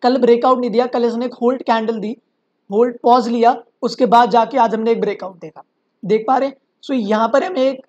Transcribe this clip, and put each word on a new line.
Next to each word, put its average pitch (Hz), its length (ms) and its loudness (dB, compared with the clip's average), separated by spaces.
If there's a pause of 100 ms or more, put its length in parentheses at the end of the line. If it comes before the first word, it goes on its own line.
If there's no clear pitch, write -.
कल 254 160 0
breakout 240 420 2
नहीं 247 120 -2
दिया, 240 140 0
कल 247 200 -2
इसने 233 200 -2
एक 240 80 -8
hold 247 300 -2
candle 226 360 -2
दी, 214 180 -8 (540)
hold 240 320 0
pause 240 240 2
लिया, 233 360 0 (180)
उसके 254 240 -2
बाद 233 240 4
जाके 226 280 0
आज 226 180 2
हमने 226 160 -2
एक 226 100 -2
breakout 190 380 -6
देखा, 151 240 -20 (420)
देख 220 220 -2
पा 254 100 2
रहे 269 120 -2
हैं? 269 60 -18 (280)
So - 80 -10
यहाँ 220 380 -2
पर 277 140 2
हमें 311 180 -4
एक 269 280 -2